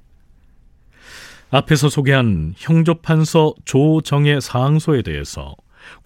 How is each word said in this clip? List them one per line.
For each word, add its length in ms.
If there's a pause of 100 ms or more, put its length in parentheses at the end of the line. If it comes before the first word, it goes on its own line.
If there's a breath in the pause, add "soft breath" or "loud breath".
(1500 loud breath)
앞에서 380
소개한 680
형조판서 960 (100)
조정의 760
상소에 600
대해서 540 (500 loud breath)